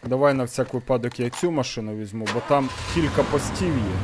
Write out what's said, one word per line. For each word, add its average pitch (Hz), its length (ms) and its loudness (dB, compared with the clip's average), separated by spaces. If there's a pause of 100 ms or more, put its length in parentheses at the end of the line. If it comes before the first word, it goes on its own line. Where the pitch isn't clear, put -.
Давай 135 320 4
на 131 100 2
всяк 123 300 -2
випадок 120 460 0
я 120 100 0
цю 175 200 0
машину 117 460 -2
візьму, 107 380 -6
бо 120 60 0
там 139 280 2 (260)
кілька 147 280 2
постів 151 540 0
є 101 280 0